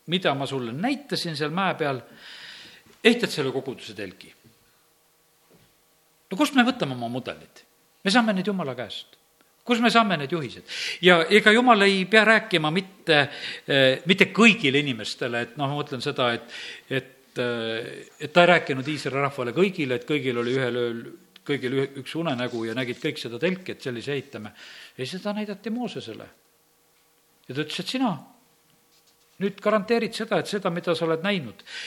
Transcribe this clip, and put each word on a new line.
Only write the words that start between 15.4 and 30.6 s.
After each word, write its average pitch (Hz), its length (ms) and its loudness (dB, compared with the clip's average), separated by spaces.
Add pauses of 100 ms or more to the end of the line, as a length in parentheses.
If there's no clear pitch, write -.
et 117 160 -8
noh, 143 140 -2
ma 147 80 -4
mõtlen 139 260 -8
seda, 135 280 0
et, - 180 -8 (380)
et, - 520 -6
eh, 117 640 -6 (140)
et 151 140 -10
ta 175 100 8
ei 175 80 8
rääkinud 143 360 0
Iisraeli 143 360 -4
rahvale 123 340 -4
kõigile, 156 400 0
et 120 80 -10
kõigil 131 320 -2
oli 120 160 -2
ühel 123 280 -2
ööl, 117 200 -4 (440)
kõigil 131 340 -4
ühe, 135 80 -2 (140)
üks - 160 -14
unenägu 123 480 -4
ja 113 120 -6
nägid 123 240 -6
kõik 151 200 -6
seda 117 200 -10
telki, 180 320 -2
et - 80 -16
sellise 120 320 -8
ehitame. 110 400 -10 (440)
Ei, 127 80 -8
seda 190 280 -8
näidati 208 400 -8
Moosesele. 110 560 -10 (1160)
Ja 127 80 -12
ta 151 60 -2
ütles, 151 180 -8
et - 160 -8
sina 254 160 0 (1300)
nüüd 196 160 -4
garanteerid 214 560 0
seda, 208 240 -2
et - 80 -2
seda, 196 240 -4